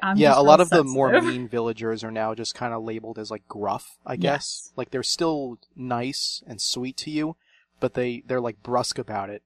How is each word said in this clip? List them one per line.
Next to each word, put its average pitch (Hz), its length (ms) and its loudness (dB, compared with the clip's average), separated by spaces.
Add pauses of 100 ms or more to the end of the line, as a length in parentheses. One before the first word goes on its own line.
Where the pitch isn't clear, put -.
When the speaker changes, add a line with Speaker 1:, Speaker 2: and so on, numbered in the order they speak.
Speaker 1:
I'm 196 140 0
Speaker 2:
Yeah, 151 140 8
Speaker 1:
just 135 100 8
Speaker 2:
a - 20 6
lot 151 160 10
Speaker 1:
real 180 60 6
Speaker 2:
of 170 60 2
the 170 140 6
more 131 280 2
Speaker 1:
sensitive. - 280 2
Speaker 2:
mean 123 80 -8
villagers 113 540 -4
are 113 80 -8
now 110 240 -2
just 113 220 -8
kinda 117 240 -6
labeled 113 380 -10
as, 107 120 -10
like, 110 160 -10
gruff, 104 580 -6
I 127 120 -6
guess. 139 500 -4
Speaker 1:
Yes. - 100 -20
Speaker 2:
Like, 127 140 -8
they're 127 140 -4
still 143 540 -4 (180)
nice 127 720 -6
and 117 120 -14
sweet 127 380 -6
to - 140 -10
you, 156 240 -4 (420)
but - 160 -2
they, 123 320 -4
they're, 127 140 -2
like, 117 240 -6
brusque 123 340 -2
about 107 320 -8
it, 104 160 -14